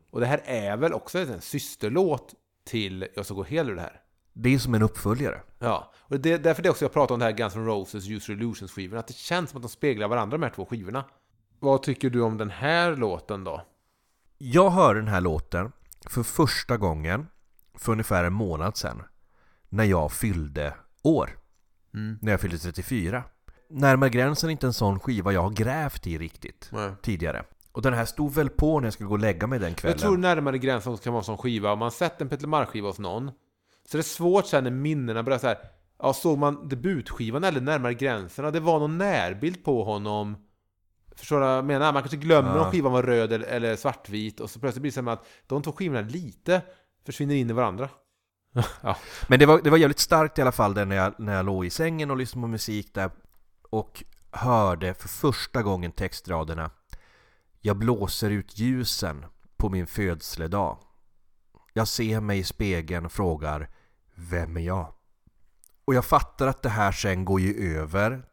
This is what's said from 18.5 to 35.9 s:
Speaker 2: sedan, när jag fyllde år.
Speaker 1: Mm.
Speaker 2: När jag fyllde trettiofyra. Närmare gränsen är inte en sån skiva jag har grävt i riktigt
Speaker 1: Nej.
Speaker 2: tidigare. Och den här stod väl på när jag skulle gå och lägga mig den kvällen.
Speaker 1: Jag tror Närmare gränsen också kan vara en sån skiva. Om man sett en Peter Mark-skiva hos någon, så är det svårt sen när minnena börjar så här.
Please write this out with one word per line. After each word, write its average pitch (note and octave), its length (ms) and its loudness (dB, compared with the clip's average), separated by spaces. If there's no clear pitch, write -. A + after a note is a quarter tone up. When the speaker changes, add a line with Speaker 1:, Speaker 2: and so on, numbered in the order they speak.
Speaker 2:
sedan, A#1+ 260 -8
när G#2+ 160 2
jag F2 280 4
fyllde D2+ 600 -4
år. C#3 280 2
Speaker 1:
Mm. G#2+ 280 -6
Speaker 2:
När G#2+ 100 0
jag F#2 80 2
fyllde E2+ 180 -4
trettiofyra. F#2+ 680 -4
Närmare C3+ 400 6
gränsen C#3 400 2
är - 20 -2
inte C#3 140 -2
en B2 60 2
sån G2 280 2
skiva G2+ 320 -2
jag F2+ 100 2
har G2 80 0
grävt B2+ 560 -2
i E2 120 -4
riktigt - 540 -14
Speaker 1:
Nej. G#2 180 -6
Speaker 2:
tidigare. E2 420 -4
Och A#2 100 -4
den B2 120 4
här A#2 100 0
stod D3 300 -4
väl D3 140 2
på D3+ 320 2
när B2 60 0
jag G#2+ 60 -2
skulle G2+ 160 -10
gå G#2 60 -2
och G#2 40 0
lägga G2+ 280 0
mig B2+ 120 -2
den E2+ 160 -4
kvällen. - 240 0
Speaker 1:
Jag - 40 -8
tror G3 140 4
Närmare D#3 420 2
gränsen B2 340 0
också G#2+ 120 -10
kan A#2+ 80 -2
vara A#2 80 0
en F#2 40 -4
sån G#2+ 140 -6
skiva. G#2 340 0
Om G#2 60 2
man A#2 120 -2
sett E3 300 -4
en C#3 80 -4
Peter D3 180 -6
Mark-skiva A#2 420 -2
hos F#2 100 -8
någon, G#2+ 320 -6
så - 80 -4
är - 20 2
det D#3+ 40 2
svårt F3+ 440 2
sen C#3 180 2
när B2 60 0
minnena C3 520 -2
börjar B2+ 160 2
så C3+ 80 -2
här. A2+ 120 2